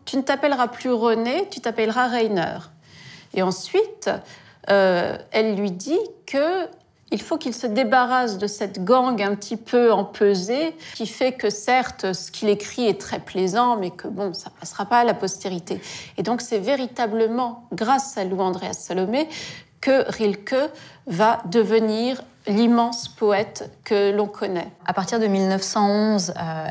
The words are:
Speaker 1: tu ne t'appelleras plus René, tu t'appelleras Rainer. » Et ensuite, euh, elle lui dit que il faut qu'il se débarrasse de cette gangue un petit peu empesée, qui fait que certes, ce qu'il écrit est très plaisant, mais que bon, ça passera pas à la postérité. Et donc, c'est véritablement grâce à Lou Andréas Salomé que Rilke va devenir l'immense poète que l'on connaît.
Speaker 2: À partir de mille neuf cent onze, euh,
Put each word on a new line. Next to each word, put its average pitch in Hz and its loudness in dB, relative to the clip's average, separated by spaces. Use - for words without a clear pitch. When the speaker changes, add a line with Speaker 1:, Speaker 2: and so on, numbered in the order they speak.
Speaker 1:
tu - -6
ne 269 0
t'appelleras 277 2
plus 254 -4
René, 233 0
tu - -14
t'appelleras 226 0
Rainer. » 220 -2
Et 185 0
ensuite, - 0
euh, 190 4
elle 220 2
lui 202 0
dit 185 -2
que 330 0
il 208 -2
faut - -4
qu'il 254 -6
se - -6
débarrasse 240 2
de 208 -2
cette 196 -6
gangue 247 4
un 202 0
petit 208 -8
peu 240 4
empesée, 202 0
qui 226 -6
fait 254 -2
que 254 -2
certes, 254 0
ce - -10
qu'il - 0
écrit 208 0
est 196 2
très - -8
plaisant, 208 0
mais 185 -4
que - -12
bon, 196 -6
ça - -14
passera - -8
pas 240 4
à 240 6
la 226 4
postérité. 185 -6
Et 196 -2
donc, 226 -2
c'est - -2
véritablement 233 -2
grâce 247 0
à 196 -2
Lou 185 -2
Andréas 185 -2
Salomé 214 -2
que 269 2
Rilke 202 -2
va 220 2
devenir 220 2
l'immense 233 2
poète 208 0
que 202 2
l'on 208 2
connaît. 196 -6
Speaker 2:
À 185 0
partir 190 -2
de 220 4
mille 196 2
neuf 190 0
cent 208 2
onze, 208 2
euh, 160 -6